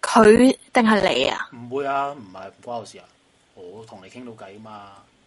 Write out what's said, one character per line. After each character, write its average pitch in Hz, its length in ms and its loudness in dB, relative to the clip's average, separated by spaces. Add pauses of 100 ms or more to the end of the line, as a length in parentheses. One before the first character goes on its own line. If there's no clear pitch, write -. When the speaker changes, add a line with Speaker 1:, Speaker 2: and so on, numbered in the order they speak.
Speaker 1:
佢 233 560 4 (160)
定 254 100 2
係 202 300 2
你 127 120 -2
啊？ - 280 -6
Speaker 2:
唔 120 220 -14
會 143 100 -6
啊， 139 260 -4
唔 143 120 -18 (100)
係， 95 160 -18
唔 95 40 -20 (100)
關 120 160 -12
我 104 60 -16
事 98 120 -20
啊。 - 80 -20 (500)
我 101 300 -20
同 107 180 -20
你 95 60 -20
傾 123 160 -20
到 120 60 -18 (160)
偈 101 120 -20
嘛。 104 340 -20 (340)